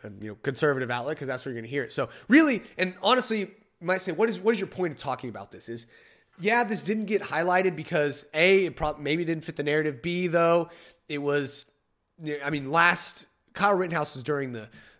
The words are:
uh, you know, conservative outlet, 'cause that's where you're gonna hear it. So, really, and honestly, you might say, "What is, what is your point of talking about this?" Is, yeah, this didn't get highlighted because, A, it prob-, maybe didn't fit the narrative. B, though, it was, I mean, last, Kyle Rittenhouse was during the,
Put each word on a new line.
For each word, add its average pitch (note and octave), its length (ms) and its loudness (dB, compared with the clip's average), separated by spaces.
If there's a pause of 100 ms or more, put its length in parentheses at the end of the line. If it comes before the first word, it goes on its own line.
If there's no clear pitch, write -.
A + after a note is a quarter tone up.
uh, G#2+ 80 -12 (100)
you G#2+ 100 -10
know, G2+ 120 -12
conservative C3 480 0
outlet, B2 260 -4
'cause C3+ 120 -8
that's B2+ 160 -6
where C3+ 80 -8
you're A#2 80 -8
gonna A2 100 -12
hear C3+ 140 -2
it. - 80 -12
So, B2+ 160 -2 (200)
really, C#4 340 6 (140)
and F3+ 260 -2
honestly, A3+ 380 2
you F#3+ 80 -4 (320)
might F#3 200 0
say, F#3 120 -6
"What G#3 160 2
is, F3+ 120 -4
what G#3+ 120 4
is G3 80 -2
your F#3+ 80 -4
point F3 240 -4
of A#2+ 60 -14
talking B2+ 320 -6
about G2+ 220 -14
this?" - 160 -16
Is, A#2 180 -10 (540)
yeah, A3+ 240 2
this G3 200 -4
didn't G#3+ 220 -2
get G3 160 0
highlighted F3+ 520 2
because, D3+ 600 -2
A, F#3 320 6
it C#3+ 100 -6
prob-, D3+ 220 -4
maybe D3+ 260 -2
didn't D#3+ 200 -4
fit D#3+ 120 -10
the D3 80 -4
narrative. D3 380 0
B, F3 260 0
though, E3+ 420 4 (380)
it D3 100 -4
was, C#3+ 480 -2 (800)
I D3 60 -4
mean, C#3 200 -4
last, E3+ 560 2 (280)
Kyle G3+ 200 4
Rittenhouse E3+ 400 0
was C3 80 -10
during C#3 300 -2
the, G#2+ 160 -12 (320)